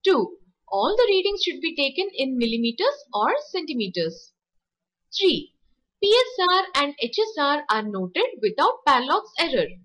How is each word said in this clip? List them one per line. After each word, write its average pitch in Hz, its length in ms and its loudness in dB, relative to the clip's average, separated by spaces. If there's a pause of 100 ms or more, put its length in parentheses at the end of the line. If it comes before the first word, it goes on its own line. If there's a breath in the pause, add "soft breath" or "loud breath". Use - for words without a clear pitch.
Two, 277 320 2 (340)
all 214 260 0
the 480 120 4
readings 392 340 2
should 285 180 -2
be 320 140 -4
taken 285 400 -2
in 262 240 -2
millimeters 233 760 -2
or 214 200 0 (180)
centimeters. 214 840 -6 (840)
Three, 330 360 0 (480)
P 403 60 2
S 466 400 4
R 381 180 2 (160)
and 285 200 -2
H 233 160 -6
S 440 200 0
R 294 320 0
are 214 120 0
noted 202 440 -2 (140)
without 277 460 0
Parlock's 277 520 2
error. 277 280 0 (180)